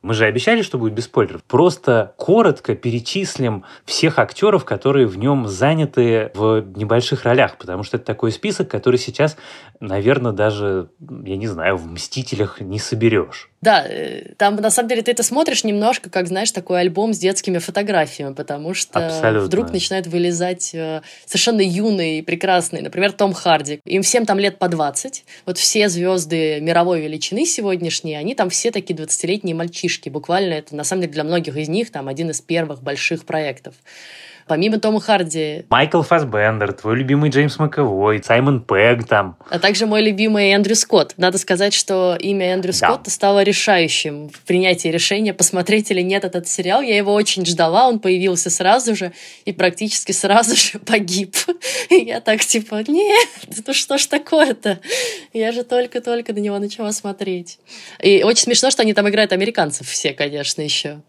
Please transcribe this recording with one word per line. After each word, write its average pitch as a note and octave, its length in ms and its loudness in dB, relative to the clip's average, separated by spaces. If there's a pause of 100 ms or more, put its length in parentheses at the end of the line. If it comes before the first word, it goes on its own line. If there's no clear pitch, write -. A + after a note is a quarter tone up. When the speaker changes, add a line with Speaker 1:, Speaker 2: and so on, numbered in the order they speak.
Speaker 1:
мы A2 100 -4
же A2 140 4
обещали, E3 360 2
что - 160 -6
будет A2 140 -2
без A2+ 120 -6
спойлеров, - 400 -2
просто B2+ 720 2
коротко F#3+ 580 2
перечислим A#2+ 880 -4 (220)
всех - 320 0
актёров, F#3+ 480 2
которые C3+ 400 2
в F#2 100 -4
нём B2+ 320 0
заняты A#2+ 880 2
в A2 280 2 (140)
небольших A2+ 480 0
ролях, B2 320 4
потому F#2 280 -8
что - 120 -6
это - 80 -8
такой A2+ 260 -2
список, F#3+ 380 -4
который B2 300 2
сейчас, D3 400 -2 (420)
наверное, A2 520 0
даже, G2+ 580 -2 (340)
я F#2+ 140 -6
не A2 100 -6
знаю, F#2 300 -2
в E2 120 -10
«Мстителях» G2+ 720 -6
не G2+ 180 -8
соберёшь. A2 720 0 (120)
Speaker 2:
Да, F#3 260 4
э, C2 480 -10
там, G3+ 200 2
на G#3 140 0
самом A#3 200 0
деле, A#3 100 0
ты A#3+ 100 -2
это A#3+ 120 0
смотришь C4+ 420 0
немножко, G#3 460 0
как, F3+ 180 -2
знаешь, F#3+ 240 -4
такой F3+ 300 -2
альбом G3 320 0
с E3+ 40 -6
детскими F#3 380 -2
фотографиями, E3+ 800 -4
потому D3 400 -8
что - 320 -4
Speaker 1:
Абсолютно. A#2 400 0
Speaker 2:
вдруг F#3+ 260 -2
начинают F#3+ 340 -4
вылезать, F3 680 -2
э, D#3+ 260 -6 (240)
совершенно A3 380 0
юные, F3+ 600 0
прекрасные, E3+ 600 0
например, G3 300 -2
Том G3 200 0
Харди. D3+ 540 0
Им F#3+ 160 0
всем A#3 240 2
там G3 120 2
лет G3 200 0
по F3+ 100 0
двадцать. E3 560 -4 (220)
Вот F3+ 100 -6
все G#3 320 2
звёзды E3 720 0
мировой E3+ 400 2
величины D#3 460 -4
сегодняшние, F3 720 -4
они G#3 160 -4
там F#3 160 0
все A#3 200 -2
такие F#3+ 240 -4
двадцатилетние E3 600 -4
мальчишки. E3+ 560 -6
Буквально E3+ 420 -2
это, D3+ 240 -8
на D3 80 -6
самом F#3 160 -2
деле, D3+ 140 -4
для D#3 100 -2
многих E3 320 -2
из D3+ 140 -6
них A3+ 200 -2
там C#3 180 -10
один D#3 200 -4
из D3+ 140 -6
первых D3+ 400 -4
больших D3 420 -4
проектов. D3+ 500 -6 (720)
Помимо G3+ 320 2
Тома G#3+ 220 2
Харди. D#3+ 720 -2
Speaker 1:
Майкл D3+ 320 4
Фассбендер, A2 720 2
твой A2 220 -2
любимый C#3 340 2
Джеймс C#3 280 2
Макэвой, G#2+ 640 2
Саймон B2+ 380 2
Пегг A2+ 480 4
там. G2+ 280 0 (120)
Speaker 2:
А F3 100 -4
также G3+ 280 2
мой G#3+ 160 2
любимый G#3 480 2
Эндрю G3+ 240 4
Скотт. - 420 2
Надо F3+ 220 0
сказать, G3 340 0
что F#3 480 0
имя F#3 320 -2
Эндрю F#3 200 -2
Speaker 1:
Да. F3 160 2
Speaker 2:
Скотта - 220 -2
стало G3+ 320 4
решающим E3 840 0
в - 120 -20
принятии F3+ 480 2
решения, G3 440 0
посмотреть G3 580 0
или F3+ 120 0
нет G3 220 0
этот F3+ 220 -4
сериал. G3 360 0
Я A3+ 140 0
его G3+ 180 2
очень G#3 320 0
ждала, F3 420 4
он A3+ 120 2
появился F#3 500 0
сразу A3 440 2
же F3+ 180 -6 (340)
и G3 60 -4
практически F#3 600 -2
сразу A3 440 4
же - 220 0
<laughs> - 80 -14
погиб. F#3+ 480 -2 (540)
И F4+ 80 6
я A3+ 240 2
так, A3 240 0
типа, A3 420 -2
«Нет, G#4 420 4 (380)
ну C4+ 60 -4
что - 260 -2
ж - 80 0
такое-то? C#4 720 0 (540)
Я A3+ 200 -2
же A#3+ 120 -6
только-только A#3+ 680 -2
на G#3 60 -4
него G3+ 200 -4
начала G#3 340 -6
смотреть». F#3+ 680 -8 (440)
И G3 200 8
очень A3 200 4
смешно, A#3+ 280 2
что B3+ 120 0
они A3 100 2
там G3+ 160 2
играют G#3 240 2
американцев F#3 560 -2
все, - 240 -4
конечно, C#3+ 480 -6
ещё. D3 480 -6